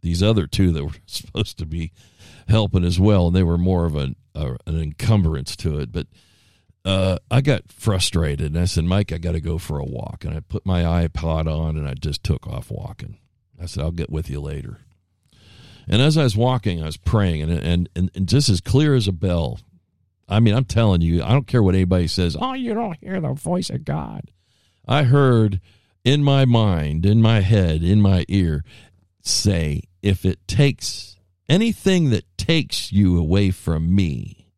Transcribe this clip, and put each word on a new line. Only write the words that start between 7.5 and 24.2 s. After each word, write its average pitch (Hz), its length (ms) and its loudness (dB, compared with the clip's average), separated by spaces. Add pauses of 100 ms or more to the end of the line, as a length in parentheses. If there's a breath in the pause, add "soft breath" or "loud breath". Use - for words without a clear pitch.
frustrated, 80 760 -2
and 76 120 -2
I 87 60 0
said, 87 200 -2
"Mike, 95 280 0
I 85 60 -6
gotta 82 220 -4
go 80 180 -6
for 76 200 -8
a 69 60 -6
walk." 65 400 -12
And 76 120 -6
I 80 40 -8
put - 240 -10
my 90 180 0
iPod 82 640 -2
on, 78 300 -4
and 73 120 -6
I 67 60 -8
just 73 280 -8
took - 240 -4
off - 240 -12
walking. - 480 -14 (420)
I 87 60 -10
said, 85 160 -6
"I'll 80 80 -2
get 85 200 -6
with 78 200 -6
you 71 100 -8
later." 71 380 -10 (1080 loud breath)
And 113 140 2
as 151 160 4
I 160 60 2
was 113 140 2
walking, 110 460 0
I 78 40 -6
was 78 100 -8
praying, 90 460 0
and, 80 100 -2
and, 85 440 0
and, 87 180 -2
and 92 140 -4
just 139 200 0
as 92 120 2
clear 147 340 2
as 107 140 0
a 98 40 -2
bell, 82 460 -2 (680)
I 98 120 2
mean, 110 140 4
I'm 131 120 0
telling 104 340 2
you, 82 220 2
I 67 80 -4
don't 127 160 2
care 123 160 2
what 92 120 4
anybody 90 320 2
says, 85 320 -2
"Oh, 262 160 -4
you 240 200 -4
don't 214 260 -6
hear 190 200 -8
the 139 120 -4
voice 175 380 -4
of 135 140 -8
God." 65 460 -8 (560)